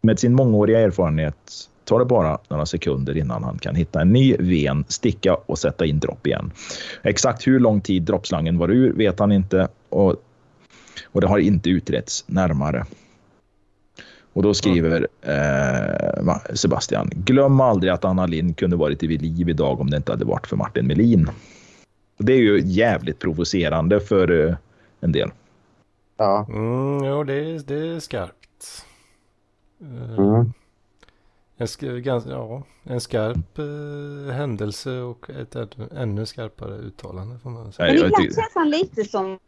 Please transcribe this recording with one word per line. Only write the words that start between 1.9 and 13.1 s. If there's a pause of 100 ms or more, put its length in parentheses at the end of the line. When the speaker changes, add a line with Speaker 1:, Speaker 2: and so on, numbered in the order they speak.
Speaker 1:
det
bara (100)
några
sekunder
innan
han
kan
hitta
en
ny
ven,
sticka
och
sätta
in
dropp
igen. (520)
Exakt
hur
lång
tid
droppslangen
var
ur
vet
han
inte (200)
och, (920)
och
det
har
inte
utretts
närmare. (1500)